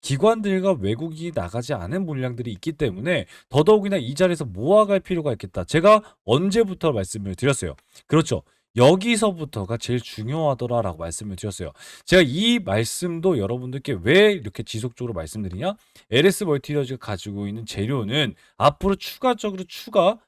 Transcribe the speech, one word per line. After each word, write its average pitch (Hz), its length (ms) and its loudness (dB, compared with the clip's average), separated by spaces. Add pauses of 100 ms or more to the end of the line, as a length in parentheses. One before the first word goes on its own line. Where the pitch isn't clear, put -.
기관들과 196 680 0
외국인이 156 640 -4
나가지 113 380 -6
않은 120 320 -4
물량들이 127 480 -6
있기 156 200 -8
때문에 131 540 -4 (220)
더더욱이나 196 480 4
이 131 180 -4
자리에서 175 300 0
모아갈 190 560 2
필요가 160 320 -4
있겠다. 95 320 -8
제가 202 380 6 (220)
언제부터 185 680 2
말씀을 98 420 -4
드렸어요? 98 400 -2 (320)
그렇죠. 147 360 0 (340)
"여기서부터가 165 1000 2
제일 123 220 -4
중요하더라"라고 120 1000 -4
말씀을 90 380 -10
드렸어요. 95 360 -8 (320)
제가 185 200 6
이 208 340 0
말씀도 165 800 -2
여러분들께 127 640 -4
왜 190 300 6
이렇게 120 300 -8
지속적으로 117 520 -8
말씀드리냐? 98 640 -6 (340)
엘에스 160 340 4
멀티리어즈가 143 600 -4
가지고 101 440 -8
있는 110 160 -10
재료는 117 680 -2 (240)
앞으로 190 380 2
추가적으로 214 680 -4
추가 208 640 2